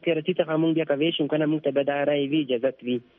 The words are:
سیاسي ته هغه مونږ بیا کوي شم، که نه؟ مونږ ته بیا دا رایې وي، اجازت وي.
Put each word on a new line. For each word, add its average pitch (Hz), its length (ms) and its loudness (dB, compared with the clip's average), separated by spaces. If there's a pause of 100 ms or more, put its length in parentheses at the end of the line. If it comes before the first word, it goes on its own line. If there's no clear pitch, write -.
سیاسي 160 280 0
ته 175 100 0
هغه 156 140 0
مونږ 165 160 2
بیا 160 120 0
کوي 147 260 0
شم، 156 160 -2
که 151 100 -2
نه؟ 156 80 2
مونږ 151 180 0
ته 143 80 0
بیا 139 120 0
دا 143 220 0
رایې 143 260 0
وي، 156 100 2
اجازت 127 420 -2
وي. 123 180 -2 (180)